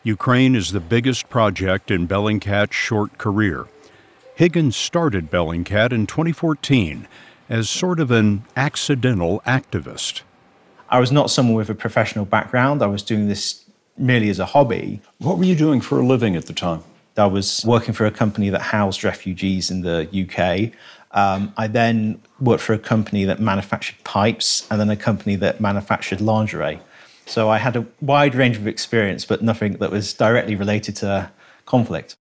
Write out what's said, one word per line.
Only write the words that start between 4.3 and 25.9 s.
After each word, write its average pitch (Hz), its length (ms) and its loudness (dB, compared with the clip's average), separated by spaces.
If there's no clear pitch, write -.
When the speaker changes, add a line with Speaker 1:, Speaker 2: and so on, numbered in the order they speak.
Speaker 1:
Higgins 160 420 2
started 104 540 -2
Bellingcat 87 640 0
in 113 160 0
twenty 165 240 -2
fourteen 120 760 0
as 113 220 -2
sort 180 300 -2
of 143 100 0
an 107 340 4
accidental 120 880 0
activist. - 760 -4
Speaker 2:
I 123 100 4
was 123 120 2
not 143 180 4
someone 120 260 2
with 110 140 -2
a 110 60 -4
professional 110 500 -2
background. 127 560 2
I 107 60 2
was 101 160 -2
doing 107 240 0
this - 380 -4
merely 123 300 2
as 92 100 -2
a 95 60 -2
hobby. - 560 0
Speaker 1:
What 175 200 -2
were 175 60 2
you 185 120 4
doing 151 260 2
for 135 180 0
a 127 60 2
living 120 300 2
at 80 100 -6
the - 80 -16
time? 82 300 -4
Speaker 2:
I 104 80 6
was 98 400 -2
working 113 300 2
for 110 100 0
a 107 60 2
company 104 400 0
that 95 100 -2
housed 101 420 -2
refugees 92 680 -2
in 92 100 -4
the 85 300 -2
U 95 160 -2
K. 92 440 -2
Um, 101 440 0
I 113 80 -2
then 113 560 0
worked 123 220 2
for - 120 0
a 107 40 2
company 104 480 0
that 98 140 -2
manufactured 104 640 -2
pipes - 680 -2
and 107 100 0
then 107 120 2
a 104 40 0
company 101 420 -2
that 95 220 -2
manufactured 101 640 -2